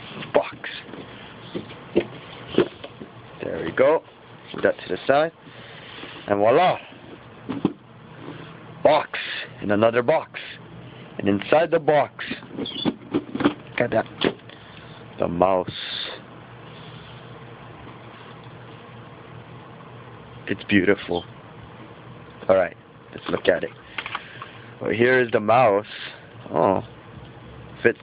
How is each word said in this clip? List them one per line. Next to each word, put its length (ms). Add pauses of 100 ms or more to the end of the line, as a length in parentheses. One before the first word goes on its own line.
(220)
the 120
box. 360 (2750)
There 220
we 80
go. 300 (500)
Put 100
that 140
to 100
the 180
side. 280 (960)
And 100
voila! 380 (2000)
box 360 (440)
in 80
another 320
box. 360 (800)
And 100
inside 440
the 80
box, 440 (320)
look 1200
at 100
that. 160 (1120)
The 100
mouse. 400 (4000)
It's 200
beautiful. 600 (1200)
All 80
right, 220 (340)
let's 160
look 200
at 160
it. 80 (1080)
Well, 120
here 280
is 120
the 80
mouse. 480 (680)
Oh, 300 (1000)
fits 220